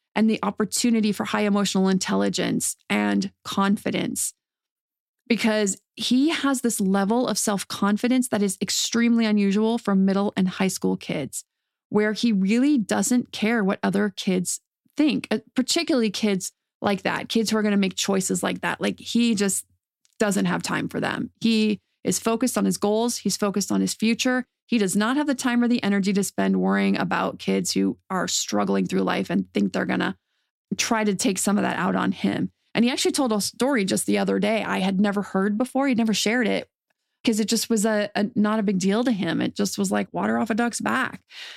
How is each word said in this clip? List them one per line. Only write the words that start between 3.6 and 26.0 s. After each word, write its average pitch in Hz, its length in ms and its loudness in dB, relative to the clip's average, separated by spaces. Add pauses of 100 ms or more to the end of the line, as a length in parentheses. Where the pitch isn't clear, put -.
because 214 540 0 (160)
he 254 320 2
has 277 320 -2
this 233 200 -2
level 196 460 0
of 214 120 -2
self-confidence 214 880 0
that 208 140 0
is 196 180 0
extremely 233 640 2
unusual 208 500 2
for 202 200 0
middle 196 400 2
and 185 120 2
high 190 200 0
school 185 280 -2
kids, - 480 -8 (440)
where 214 240 2
he 233 180 0
really 233 480 2
doesn't 214 540 0
care 220 320 0
what 196 180 0
other 196 320 0
kids - 460 -2 (360)
think, 285 360 2
uh, 226 60 2 (180)
particularly 262 540 2
kids 196 420 -2 (320)
like 202 180 0
that, - 260 -4
kids 226 220 0
who 220 60 2
are 214 60 2
gonna 208 140 2
make 190 200 2
choices 190 460 -2
like 185 180 -4
that. 170 200 -4
Like, 196 200 -4
he 233 340 0
just 196 300 -2 (560)
doesn't 202 240 2
have 170 180 0
time - 260 -4
for - 120 -6
them. - 300 -4 (100)
He 214 400 2 (240)
is 185 160 -2
focused 226 360 -2
on 202 100 0
his 185 100 0
goals. 220 420 0
He's - 180 -4
focused 202 360 -2
on 196 80 0
his 190 140 -2
future. 247 520 0 (200)
He 233 120 0
does 190 160 2
not 220 220 2
have 302 100 0
the 285 80 2
time 240 280 2
or 240 60 4
the 240 140 2
energy 202 300 2